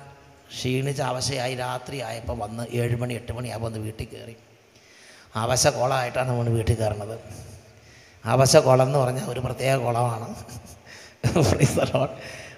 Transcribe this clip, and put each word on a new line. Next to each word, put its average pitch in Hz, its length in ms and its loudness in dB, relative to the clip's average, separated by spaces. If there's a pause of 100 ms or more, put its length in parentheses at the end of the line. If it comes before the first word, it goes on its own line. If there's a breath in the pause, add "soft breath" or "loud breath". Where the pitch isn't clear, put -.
(500)
ക്ഷീണിച്ച് 135 520 -2
അവശയായി 127 540 -2
രാത്രി 127 460 -6
ആയപ്പോൾ 117 380 -8
വന്ന് 110 240 -6 (100)
ഏഴ് 120 220 0
മണി 123 180 -2
എട്ട് 117 180 -8
മണിയാകുമ്പോൾ 113 380 -6
വന്ന് 110 100 -6
വീട്ടിൽ 107 340 -8
കയറി. 110 220 -16 (1000 loud breath)
അവശ 123 320 2
കോളമായിട്ടാണ് 127 600 0
നമ്മൾ 120 200 0
വീട്ടിൽ 113 260 2
കയറുന്നത്. 107 440 -2 (1040 soft breath)
അവശ 131 320 6
കോളം 131 300 8
എന്ന് 143 120 2
പറഞ്ഞാൽ 127 300 0
ഒരു 123 100 -6
പ്രത്യേക 127 380 0
കോളമാണ്. 120 500 0 (1200 loud breath)
Praise - 300 4
the 135 140 4
Lord. 131 180 2 (460 loud breath)